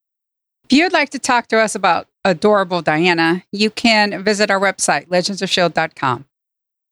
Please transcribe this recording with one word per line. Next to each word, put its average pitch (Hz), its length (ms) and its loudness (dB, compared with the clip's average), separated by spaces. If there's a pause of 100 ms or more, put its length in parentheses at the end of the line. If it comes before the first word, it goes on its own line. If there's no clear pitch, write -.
(640)
If - 80 -16
you'd 320 200 4
like 302 180 0
to 269 80 -10
talk 240 300 -2
to 220 100 0
us 220 180 0
about 185 320 -2 (160)
adorable 190 580 0
Diana, 165 720 0
you 208 180 -2
can 208 540 0
visit 208 260 0
our 196 80 0
website, 190 500 -2
legends 180 320 -2
of 190 80 -4
shield 175 240 0
dot 160 220 -4
com. 131 320 -4 (640)